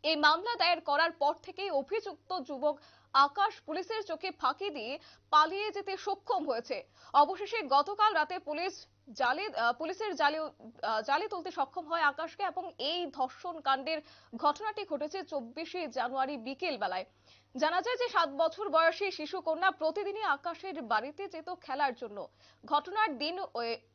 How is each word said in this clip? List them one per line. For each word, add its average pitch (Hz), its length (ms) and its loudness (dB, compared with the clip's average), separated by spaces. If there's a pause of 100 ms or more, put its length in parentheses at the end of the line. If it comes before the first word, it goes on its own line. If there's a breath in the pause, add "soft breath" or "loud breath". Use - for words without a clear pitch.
এই 311 120 2
মামলা 330 400 4
দায়ের 349 260 2
করার 320 300 2
পর 294 220 2
থেকেই 370 360 -8
অভিযুক্ত 359 680 -4
যুবক 277 400 -2 (340 soft breath)
আকাশ 330 480 4
পুলিশের 370 420 -4
চোখে 349 280 -6
ফাঁকি 320 380 -2
দিয়ে 269 300 -8 (300 loud breath)
পালিয়ে 339 420 4
যেতে 392 260 -6
সক্ষম 392 500 -2
হয়েছে। 233 360 -4 (300 loud breath)
অবশেষে 381 440 4 (100)
গতকাল 403 460 4
রাতে 330 260 0
পুলিশ 330 480 -4 (240)
জালে, 269 460 0
আহ, 233 160 4
পুলিশের 349 420 -4
জালে, 302 240 2
আহ, 226 600 -4
জালে 294 260 0
তুলতে 370 240 -6
সক্ষম 311 340 -4
হয় 330 160 0
আকাশকে 311 420 0
এবং - 340 -4
এই 339 280 -2
ধর্ষণ 294 540 -6
কাণ্ডের 277 420 0 (340 loud breath)
ঘটনাটি 403 500 -2
ঘটেছে 302 380 -4
চব্বিশে 311 640 -6
জানুয়ারি 262 500 -2
বিকেল 269 400 -4
বেলায়। 185 280 -2 (520 soft breath)
জানা 320 240 2
যায় 480 160 0
যে 480 120 0
সাত 330 200 2
বছর 320 400 0
বয়সী 330 420 4
শিশু 320 300 -6
কন্যা 330 300 2
প্রতিদিনই 392 500 -2
আকাশের 339 600 -4
বাড়িতে 247 460 -2
যেত - 220 -10 (120)
খেলার 269 340 -2
জন্য। 208 320 -10 (380 soft breath)
ঘটনার 320 520 0
দিন 320 220 -4 (140)
ওই 233 240 -4 (180)